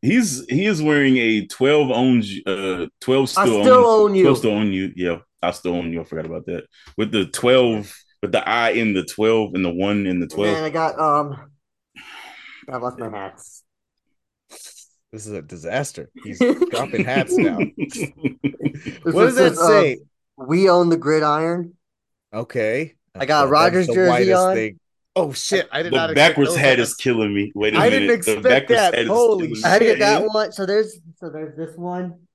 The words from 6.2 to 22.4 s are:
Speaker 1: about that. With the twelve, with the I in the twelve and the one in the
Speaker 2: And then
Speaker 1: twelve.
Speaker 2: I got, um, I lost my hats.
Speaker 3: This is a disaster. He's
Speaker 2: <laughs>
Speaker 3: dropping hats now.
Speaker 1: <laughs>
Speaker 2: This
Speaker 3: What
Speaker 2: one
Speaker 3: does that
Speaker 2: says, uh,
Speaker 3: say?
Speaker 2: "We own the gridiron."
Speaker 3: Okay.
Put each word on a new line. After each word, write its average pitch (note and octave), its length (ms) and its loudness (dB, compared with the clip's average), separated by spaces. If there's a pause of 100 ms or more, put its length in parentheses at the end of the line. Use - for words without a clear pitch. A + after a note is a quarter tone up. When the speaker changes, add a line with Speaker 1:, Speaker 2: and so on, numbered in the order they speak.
Speaker 1:
about E2+ 220 -12
that. F2 160 -10 (340)
With G#2 140 -4
the G2+ 140 0
twelve, A#2+ 680 0 (280)
with G2 120 -6
the - 140 -2
I A2+ 240 0
in A2 220 0
the F#2+ 100 -2
twelve A2 520 -2
and F#2+ 80 -2
the F2 100 -2
one G2 340 -2
in F2+ 120 -2
the F2 40 -4
Speaker 2:
And D#2+ 80 -8
then - 60 -10
Speaker 1:
twelve. G#2+ 260 0
Speaker 2:
I D#3 60 -6
got, D#3+ 300 -4
um, D3 520 -2 (1160)
I B2+ 80 -10
lost B2 220 -8
my A2+ 100 -10
hats. - 540 -16 (1500)
Speaker 3:
This G#2+ 140 -18
is G#2+ 80 -12
a F#2 80 -10
disaster. E2+ 680 -10 (140)
He's G#3 160 -14
Speaker 2:
<laughs> B3+ 300 2
Speaker 3:
dropping - 360 -4
hats C3+ 300 -2
now. - 300 2
Speaker 1:
<laughs> - 40 -10 (1080)
Speaker 2:
This - 240 -16
Speaker 3:
What E3+ 120 -2
Speaker 2:
one G3 100 6
Speaker 3:
does B3+ 100 2
that B3+ 200 6
Speaker 2:
says, D#3+ 40 -8
uh, E3+ 80 4
Speaker 3:
say? D#3+ 320 4 (380)
Speaker 2:
"We E3 320 2
own F3 180 6
the E3+ 80 4
gridiron." D#3 800 -2 (580)
Speaker 3:
Okay. A#2 600 -4 (180)